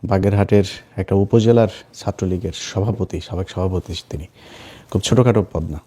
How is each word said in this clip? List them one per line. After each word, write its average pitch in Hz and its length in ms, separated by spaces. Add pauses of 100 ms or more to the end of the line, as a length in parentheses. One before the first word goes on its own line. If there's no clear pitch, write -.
বাগেরহাটের 101 580 (320)
একটা 98 200
উপজেলার 110 520 (260)
ছাত্রলীগের 90 600
সভাপতি, 101 680
সাবেক 90 280
সভাপতি 90 440 (160)
তিনি। 76 160 (680)
খুব 98 100
ছোটোখাটো 117 520
পদ 76 180
না। 76 160